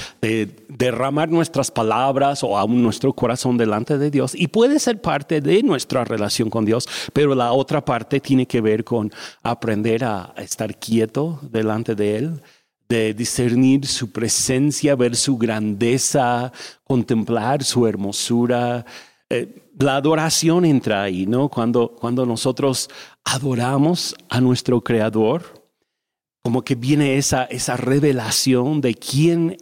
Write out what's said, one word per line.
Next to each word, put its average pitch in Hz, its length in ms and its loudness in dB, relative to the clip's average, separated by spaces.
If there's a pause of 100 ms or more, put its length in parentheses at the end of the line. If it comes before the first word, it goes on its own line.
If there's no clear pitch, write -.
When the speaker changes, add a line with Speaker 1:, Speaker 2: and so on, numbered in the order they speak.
Speaker 1:
<laughs> - 160 -20
Speaker 2:
de 110 300 -2 (180)
derramar 131 600 0
nuestras 156 420 0
palabras 131 720 2
o 101 160 0
aún 117 240 2
nuestro 117 300 2
corazón 123 440 0
delante 113 400 0
de 143 140 0
Dios. 131 240 0
Y 170 140 -2
puede 254 280 2
ser 240 240 -2
parte 147 400 -2
de 165 220 2
nuestra 131 420 0
relación 110 460 -2
con 113 120 0
Dios, 113 240 0 (240)
pero 143 220 4
la 120 200 2
otra 139 300 0
parte 123 360 -2
tiene 131 260 2
que 123 160 0
ver 110 220 2
con 110 280 -2 (300)
aprender 113 640 -2
a 101 340 -4
estar 104 400 -8
quieto 131 640 -2 (120)
delante 110 440 -2
de 104 220 0
Él, 147 240 -6 (460)
de 110 280 0
discernir 131 720 2
su - 240 -6
presencia, 135 840 0
ver 120 200 2
su 131 240 0
grandeza, 120 1120 0 (320)
contemplar 117 800 0
su 120 240 0
hermosura. 120 960 -2 (440)
Eh, - 340 -6 (160)
la 135 180 2
adoración 160 680 2
entra 113 380 2
ahí, 95 220 -2
¿no? 127 240 0
Cuando, 117 400 0 (100)
cuando 123 260 -2
nosotros 123 640 -2 (480)
adoramos 135 800 0 (140)
a 123 120 0
nuestro 123 400 2
Creador, 110 640 0 (1000)
como 123 200 -2
que 139 120 -2
viene 135 420 2
esa, 139 260 0
esa 123 320 -6
revelación 131 1080 2
de 120 140 2
quién 170 680 0